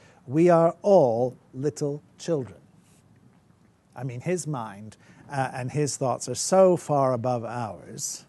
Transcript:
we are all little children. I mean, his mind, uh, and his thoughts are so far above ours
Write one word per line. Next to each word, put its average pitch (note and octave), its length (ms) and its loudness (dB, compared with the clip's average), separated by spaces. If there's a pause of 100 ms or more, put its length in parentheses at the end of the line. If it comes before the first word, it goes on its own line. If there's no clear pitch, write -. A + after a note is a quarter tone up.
(260)
we D#3+ 240 2
are E3 320 4
all B2+ 540 4 (180)
little C#3+ 480 -6 (160)
children. C3 420 -6 (1400)
I B2 80 -14
mean, B2 180 -10
his E3+ 260 -4
mind, A2 500 -10 (320)
uh, C3+ 240 -4
and B2+ 160 -8
his C#3+ 280 -2
thoughts B2+ 300 -2
are B2+ 60 -6
so F#3 440 4
far C#3 360 0
above A#2+ 300 -2
ours A2+ 840 -10